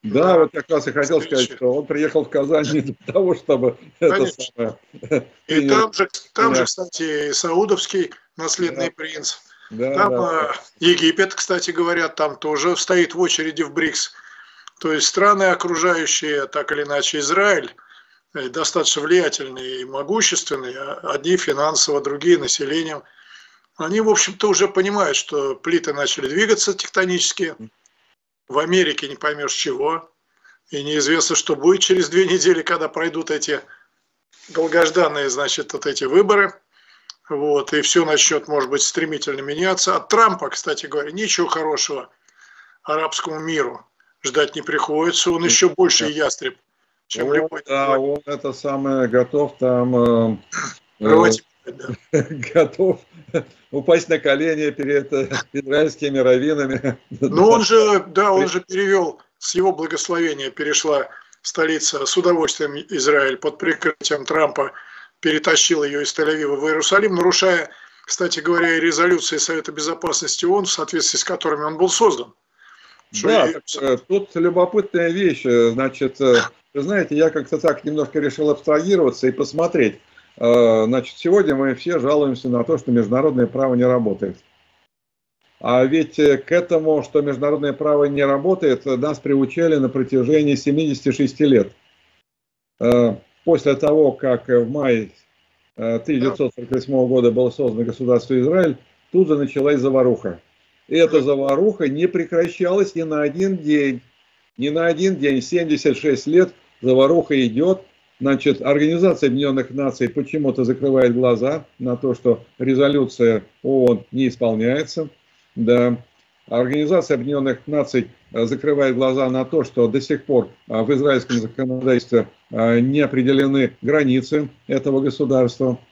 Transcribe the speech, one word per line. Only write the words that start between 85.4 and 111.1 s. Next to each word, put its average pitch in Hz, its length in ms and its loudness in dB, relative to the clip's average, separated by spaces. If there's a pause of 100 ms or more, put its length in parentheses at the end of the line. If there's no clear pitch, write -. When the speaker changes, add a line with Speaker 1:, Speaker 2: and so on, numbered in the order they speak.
Speaker 1:
А 123 240 2
ведь, 156 360 0
э, 143 180 4
к 139 140 -6
этому, 160 520 2
что 147 180 0
международное 143 520 -2
право 147 320 2
не 143 180 0
работает, 143 640 0
э, 135 100 0
нас 143 240 -4
приучали 139 560 0
на 131 140 2
протяжении 135 680 2
семидесяти 143 560 0
шести 135 340 0
лет. 117 260 4 (1080)
Э, 120 360 4 (280)
после 147 320 2
того, 147 360 4
как, 127 380 -2
э, 123 100 6
в 117 100 0
мае, 127 420 -2 (680)
э, 113 220 -2
тысяча 131 220 -2
девятьсот 131 320 -2
сорок 120 180 -12
восьмого 131 360 0
года 123 240 4
было 123 180 2
создано 117 360 -2
государство 123 540 0
Израиль, 156 380 2 (340)
тут 180 160 2
же 151 80 2
началась 143 440 0
заваруха. 123 600 0 (480)
И 156 80 -4
эта 160 260 4
заваруха 143 640 0
не 151 200 0
прекращалась 175 880 0
ни 165 80 -4
на 151 180 -2
один 180 360 -2
день. 143 440 0 (560)
Ни 135 120 -4
на 165 180 0
один 175 300 0
день. 135 240 0
Семьдесят 151 560 0
шесть 135 280 -2
лет 180 280 4 (280)
заваруха 139 540 4 (100)
идет. 160 400 0 (340)
Значит, 139 420 0
Организация 156 680 2
Объединенных 131 420 0
Наций 131 400 -2
почему-то 135 540 -2
закрывает 127 500 2